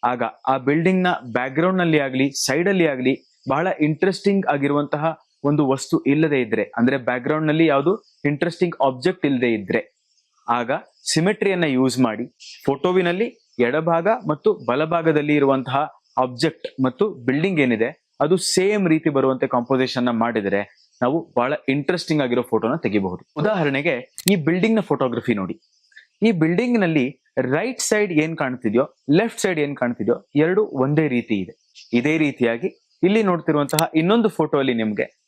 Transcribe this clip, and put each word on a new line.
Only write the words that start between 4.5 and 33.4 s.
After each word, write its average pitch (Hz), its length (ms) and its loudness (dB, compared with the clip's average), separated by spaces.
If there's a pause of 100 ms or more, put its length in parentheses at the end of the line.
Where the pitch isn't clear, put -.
ಒಂದು 147 260 2
ವಸ್ತು 135 300 0
ಇಲ್ಲದೆ 147 420 2
ಇದ್ರೆ 110 220 0
ಅಂದ್ರೆ 123 340 0
ಬ್ಯಾಕ್‌ಗ್ರೌಂಡ್ 131 500 -2
ನಲ್ಲಿ 156 180 4
ಯಾವುದು 151 600 0
ಇಂಟ್ರೆಸ್ಟಿಂಗ್ 170 580 -2
ಆಬ್ಜೆಕ್ಟ್ 135 420 -2
ಇಲ್ಲದೆ 123 280 2
ಇದ್ರೆ 107 460 -4 (500)
ಆಗ 120 220 -2 (420)
ಸಿಮೆಟ್ರಿಯನ್ನ 190 500 0
ಯೂಸ್ 131 360 0
ಮಾಡಿ 120 360 -2 (300)
ಫೋಟೋವಿನಲ್ಲಿ 180 960 -2
ಎಡಭಾಗ 160 480 0 (220)
ಮತ್ತು 185 240 0
ಬಲಭಾಗದಲ್ಲಿ 151 840 0
ಇರುವಂತಹ 135 540 0 (280)
ಆಬ್ಜೆಕ್ಟ್ 131 680 -4
ಮತ್ತು 160 240 0
ಬಿಲ್ಡಿಂಗ್ 151 500 -2
ಏನಿದೆ 120 500 0 (120)
ಅದು 156 160 2
ಸೇಮ್ 190 520 0
ರೀತಿ 156 200 2
ಬರುವಂತೆ 135 380 0
ಕಾಂಪೋಸಿಷನ್ 127 580 0
ನ 123 40 2
ಮಾಡಿದ್ರೆ 110 840 -2 (100)
ನಾವು 139 360 -2
ಬಹಳ 127 160 0 (160)
ಇಂಟ್ರೆಸ್ಟಿಂಗ್ 151 540 0
ಆಗಿರೋ 123 180 0
ಫೋಟೋನ 113 420 -2
ತೆಗಿಬಹುದು. 95 540 -4
ಉದಾಹರಣೆಗೆ 147 800 -2 (160)
ಈ 208 40 6
ಬಿಲ್ಡಿಂಗ್ 180 400 0
ನ 220 40 2
ಫೋಟೋಗ್ರಫಿ 127 540 -2
ನೋಡಿ. 92 260 -6 (640)
ಈ 226 80 4
ಬಿಲ್ಡಿಂಗ್ 190 480 0
ನಲ್ಲಿ 156 440 0 (140)
ರೈಟ್ 151 420 -2
ಸೈಡ್ 208 320 0
ಏನ್ 160 260 0
ಕಾಣ್ತಿದ್ಯೋ 127 580 -2 (160)
ಲೆಫ್ಟ್ 220 280 2
ಸೈಡ್ 170 200 0
ಏನ್ 143 180 -4
ಕಾಣ್ತಿದ್ಯೋ 120 580 -2
ಎರಡು 180 300 2
ಒಂದೇ 147 420 0
ರೀತಿ 117 340 -2
ಇದೆ. - 320 -14 (200)
ಇದೇ 139 240 2
ರೀತಿಯಾಗಿ 131 680 -2 (200)
ಇಲ್ಲಿ 208 200 4
ನೋಡ್ತಿರುವಂತಹ 156 720 0